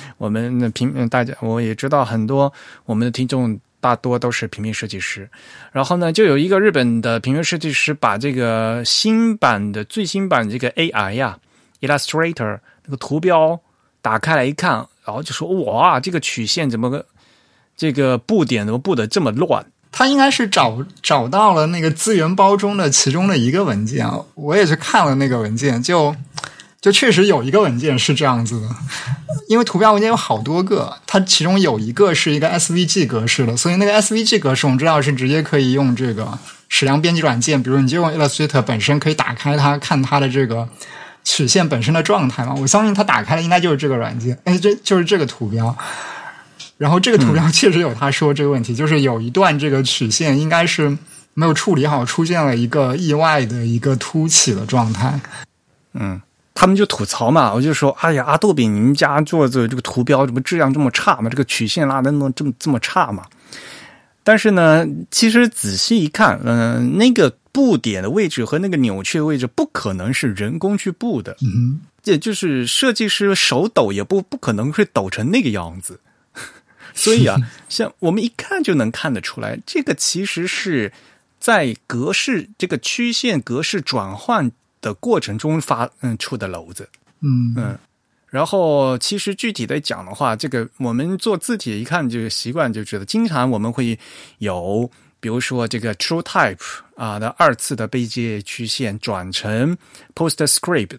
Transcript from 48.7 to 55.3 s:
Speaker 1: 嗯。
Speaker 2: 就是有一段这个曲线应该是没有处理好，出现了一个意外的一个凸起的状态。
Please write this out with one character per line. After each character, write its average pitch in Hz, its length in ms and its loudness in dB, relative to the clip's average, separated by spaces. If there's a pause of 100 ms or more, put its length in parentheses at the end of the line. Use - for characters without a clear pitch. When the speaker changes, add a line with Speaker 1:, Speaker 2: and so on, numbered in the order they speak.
Speaker 1:
嗯。 113 40 -2
Speaker 2:
就 151 100 0
是 151 140 4
有 123 200 0
一 113 100 -4
段 170 280 2
这 147 100 -2
个 135 140 2
曲 127 260 -2
线 139 300 2
应 156 100 0
该 170 160 4
是 147 320 0 (380)
没 151 100 2
有 165 80 4
处 170 220 2
理 135 100 2
好， 143 200 2
出 165 200 -2
现 170 160 0
了 135 160 2
一 120 120 0
个 135 260 0
意 160 200 0
外 151 320 2
的 117 200 -4
一 117 140 0
个 131 160 2
凸 160 320 -2
起 - 260 2
的 98 100 -4
状 113 280 0
态。 131 260 -2 (760)